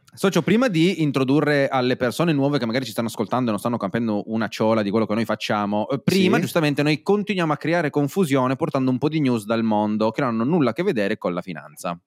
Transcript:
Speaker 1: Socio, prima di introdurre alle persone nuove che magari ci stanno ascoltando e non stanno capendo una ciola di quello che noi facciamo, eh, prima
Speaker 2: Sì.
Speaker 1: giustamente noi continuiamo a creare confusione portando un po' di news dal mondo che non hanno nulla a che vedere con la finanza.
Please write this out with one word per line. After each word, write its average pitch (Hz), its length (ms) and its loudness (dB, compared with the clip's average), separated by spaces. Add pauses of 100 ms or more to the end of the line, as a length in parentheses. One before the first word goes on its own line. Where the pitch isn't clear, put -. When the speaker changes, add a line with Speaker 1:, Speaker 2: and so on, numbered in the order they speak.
(120)
Speaker 1:
Socio, 180 300 0
prima 226 240 2
di 175 360 2
introdurre 143 680 2
alle 127 280 0
persone 143 360 0
nuove 143 260 0
che 113 80 -2
magari 120 180 -2
ci 113 60 -10
stanno 117 160 -4
ascoltando 120 400 -2
e 117 60 0
non 101 80 -4
stanno 120 160 -2
capendo 104 500 -2
una 110 220 -4
ciola 110 340 2
di 101 80 -2
quello 107 160 2
che 104 80 -4
noi 113 100 0
facciamo, 107 640 -2
eh, 135 120 -4
prima 185 340 2
Speaker 2:
Sì. 233 80 2
Speaker 1:
giustamente 151 400 0
noi 151 180 0
continuiamo 196 520 0
a 139 40 0
creare 156 340 -2
confusione 139 680 0
portando 131 340 0
un 127 80 0
po' 143 100 0
di 156 120 0
news 123 260 0
dal 113 160 0
mondo 107 480 2
che 143 100 -4
non 131 100 0
hanno 113 140 -2
nulla 160 260 2
a - 20 0
che 170 100 -4
vedere 120 340 -2
con 92 160 -4
la 87 100 -4
finanza. 76 640 -10